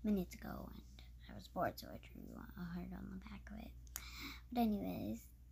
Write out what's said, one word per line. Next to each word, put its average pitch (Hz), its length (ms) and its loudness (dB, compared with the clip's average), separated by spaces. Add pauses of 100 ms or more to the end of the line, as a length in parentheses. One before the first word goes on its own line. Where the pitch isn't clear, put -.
minutes 196 320 6
ago, - 360 -2
and - 120 -8 (440)
I - 60 -8
was - 140 -8
bored, - 320 4
so - 80 -8
I 90 100 -6
drew - 340 -10 (240)
a 180 80 -2
heart 175 280 -2
on 196 180 -4
the 190 180 -6
back 202 220 -8
of 214 80 -6
it. 226 140 -8 (800)
But 240 80 6
anyways, 208 680 6 (260)